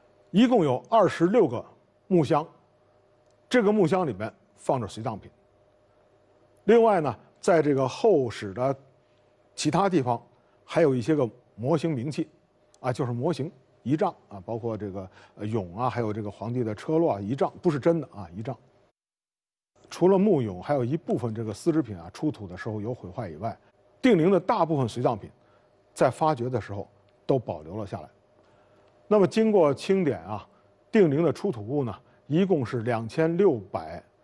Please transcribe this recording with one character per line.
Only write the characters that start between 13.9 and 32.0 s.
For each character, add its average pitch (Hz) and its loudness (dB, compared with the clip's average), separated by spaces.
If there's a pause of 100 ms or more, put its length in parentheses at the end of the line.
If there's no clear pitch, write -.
仗 175 0 (140)
啊， 98 -18
包 113 -8
括 110 -6
这 101 -8
个， 95 -10 (260)
呃， 107 -10
俑 98 -6
啊， 123 -2
还 113 -4
有 107 -2
这 107 -6
个 104 -8
皇 110 -10
帝 127 -2
的 107 -6
车 156 -4
落 165 2
啊， 101 -6
仪 101 -6
仗， 156 -2 (100)
不 180 0
是 147 -2
真 170 2
的 - -10
啊， 98 -14
仪 107 -12
仗。 123 -10 (1300)
除 180 2
了 196 4
木 185 4
俑， 92 -6
还 147 -2
有 131 0
一 131 -2
部 - -4
分 113 -4
这 113 -8
个 107 -6
丝 - -4
织 156 2
品 107 -6
啊， 82 -16
出 - -4
土 107 -10
的 90 -14
时 - -10
候 107 -6
有 117 -6
毁 - -14
坏 98 -10
以 76 -14
外， 101 -8 (440)
定 233 6
陵 160 4
的 196 6
大 196 0
部 156 0
分 127 0
随 117 -8
葬 127 0
品 - -16 (640)
在 139 2
发 156 0
掘 120 -6
的 127 -2
时 101 -12
候 101 -10 (380)
都 139 0
保 90 -8
留 165 -12
了 107 -8
下 92 -10
来。 - -20 (1000)
那 214 4
么 190 6
经 220 2
过 170 4
清 196 0
点 110 -2
啊， 101 -10 (460)
定 190 6
陵 143 2
的 151 4
出 202 -4
土 113 -6
物 139 -2
呢， 107 -6 (320)